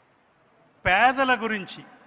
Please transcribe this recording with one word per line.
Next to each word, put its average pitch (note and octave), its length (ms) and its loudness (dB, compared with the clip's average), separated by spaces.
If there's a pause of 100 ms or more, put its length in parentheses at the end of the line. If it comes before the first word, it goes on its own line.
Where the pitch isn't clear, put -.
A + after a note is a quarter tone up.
(840)
పేదల B3 540 2
గురించి, G#3 440 -8 (240)